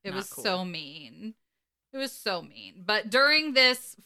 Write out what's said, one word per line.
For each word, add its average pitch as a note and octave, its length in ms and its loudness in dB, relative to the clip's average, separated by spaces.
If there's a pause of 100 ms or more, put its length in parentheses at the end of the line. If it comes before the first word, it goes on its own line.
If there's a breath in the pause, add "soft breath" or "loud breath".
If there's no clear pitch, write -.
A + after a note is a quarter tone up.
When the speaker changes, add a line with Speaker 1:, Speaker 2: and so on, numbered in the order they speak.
Speaker 1:
It - 80 -10
Speaker 2:
Not F#3 60 -6
Speaker 1:
was - 160 -8
Speaker 2:
cool. B2+ 120 -12
Speaker 1:
so F#3 200 0
mean. D#3 680 -12 (580)
It C4+ 60 -10
was C4+ 140 -6
so F3+ 300 -6
mean. - 420 -20
But G#3+ 260 0
during D4 420 4
this B3+ 420 4 (120)